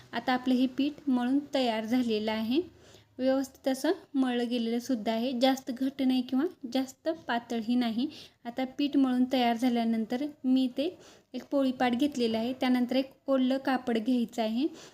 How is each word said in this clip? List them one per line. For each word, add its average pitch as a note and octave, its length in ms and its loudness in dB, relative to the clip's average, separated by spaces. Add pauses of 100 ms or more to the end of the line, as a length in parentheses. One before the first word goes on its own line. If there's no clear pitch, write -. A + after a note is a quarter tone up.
(120)
आता A#3 200 0
आपलं B3+ 220 2
हे B3+ 140 2
पीठ C#4+ 400 -4
मळून B3 300 2 (160)
तयार A#3 300 0
झालेलं A3 480 0
आहे, A3 280 0 (580)
व्यवस्थित C4 500 -2
असं C4+ 240 0 (220)
मळलं B3 340 0
गेलेलं A#3 320 0
सुद्धा A3+ 320 -2
आहे, A#3 280 -2
जास्त C4 300 2
घट्ट C4+ 320 -4
नाही B3+ 200 2
किंवा C4 240 0 (260)
जास्त C4 360 -4 (200)
पातळही A#3+ 460 -2
नाही. A#3+ 320 0 (380)
आता A#3+ 240 -4
पीठ C#4+ 280 -2
मळून B3+ 360 4
तयार A#3+ 240 2
झाल्यानंतर A#3 680 0 (200)
मी C4 220 4 (120)
ते C#4+ 100 0 (460)
एक B3 100 -10
पोळीपाट C4 500 0
घेतलेलं A#3+ 440 0
आहे, A#3 140 -2
त्यानंतर B3+ 440 0
एक C4+ 160 0 (140)
ओलं C4 340 2
कापड B3+ 380 0
घ्यायचं A#3 440 -2
आहे A3+ 240 0 (280)